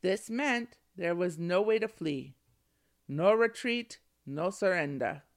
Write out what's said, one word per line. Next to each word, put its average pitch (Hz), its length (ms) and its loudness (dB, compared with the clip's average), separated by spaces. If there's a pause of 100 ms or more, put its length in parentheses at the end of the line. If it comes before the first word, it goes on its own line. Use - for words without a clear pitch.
This 190 280 0
meant 240 480 -2 (180)
there 175 180 0
was 175 240 -2
no 175 240 2
way 220 160 4
to 214 100 0
flee, 143 480 -6 (720)
no 165 260 4
retreat, 233 680 0 (260)
no 151 240 -4
surrender. 147 720 0 (140)